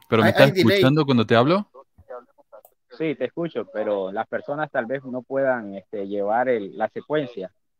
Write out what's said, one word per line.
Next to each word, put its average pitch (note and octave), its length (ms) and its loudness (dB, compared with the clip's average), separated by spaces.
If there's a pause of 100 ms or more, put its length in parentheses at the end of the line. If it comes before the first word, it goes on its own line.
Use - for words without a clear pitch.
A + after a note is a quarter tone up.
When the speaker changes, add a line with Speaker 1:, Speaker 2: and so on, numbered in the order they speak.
Speaker 1:
¿Pero A2+ 160 4
me A2 60 6
Speaker 2:
Hay, - 20 4
Speaker 1:
estás C3+ 160 6
Speaker 2:
hay C#3 60 2
delay. F#3 240 4
Speaker 1:
escuchando D3+ 280 4
cuando B2+ 220 2
te A#2 80 4
hablo? D#3+ 340 2 (1300)
Speaker 3:
Sí, D#3 160 -4
te B2+ 120 -4
escucho, E3 460 -8
pero G#2 400 -4
las G#2+ 160 -6
personas C#3+ 440 -8
tal A#2+ 160 -4
vez C3+ 180 -6
no B2+ 160 -8
puedan, B2 540 -2
este, G2 320 -10
llevar G#2 420 -2
el, G#2 260 -4
la A2 140 -4
secuencia. B2 640 -8 (260)